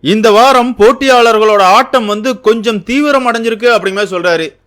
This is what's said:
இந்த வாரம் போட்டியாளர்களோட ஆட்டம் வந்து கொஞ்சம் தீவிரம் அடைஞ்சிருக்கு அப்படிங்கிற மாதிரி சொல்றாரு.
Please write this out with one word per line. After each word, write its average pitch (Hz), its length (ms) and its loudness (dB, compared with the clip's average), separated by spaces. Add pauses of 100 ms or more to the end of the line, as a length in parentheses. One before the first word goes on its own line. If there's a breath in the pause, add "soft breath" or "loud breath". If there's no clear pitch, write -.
இந்த 214 300 0
வாரம் 247 460 2
போட்டியாளர்களோட 226 840 2
ஆட்டம் 233 440 2
வந்து 214 420 -6
கொஞ்சம் 220 360 -2
தீவிரம் 269 480 -2
அடைஞ்சிருக்கு 226 440 -2
அப்படிங்கிற 190 240 -4
மாதிரி 190 160 -4
சொல்றாரு. 170 320 -2 (200)